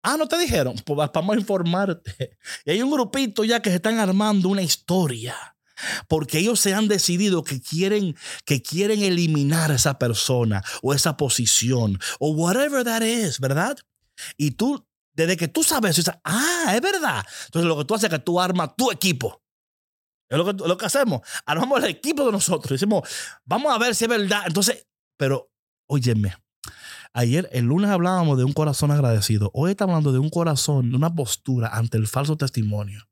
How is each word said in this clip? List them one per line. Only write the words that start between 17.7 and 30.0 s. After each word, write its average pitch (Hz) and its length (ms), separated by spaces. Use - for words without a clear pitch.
que 147 60
tú 202 100
haces 214 100
es 202 60
que 151 140
tú 175 160
armas 180 360
tu 247 140
equipo. 143 520
Es 135 100
lo 170 60
que, 196 220
lo 175 100
que 220 100
hacemos. 214 340
Armamos 247 400
el 208 60
equipo 277 360
de 226 60
nosotros. 180 380
Decimos, 185 380
"Vamos 269 280
a 226 60
ver 233 160
si 226 100
es 233 60
verdad." 208 360
Entonces, 190 400
pero, 135 360
óyeme, 117 460
ayer, 123 400
el 123 140
lunes 185 240
hablábamos 175 460
de 127 80
un 139 80
corazón 147 380
agradecido. 110 640
Hoy 160 180
estamos 190 220
hablando 147 180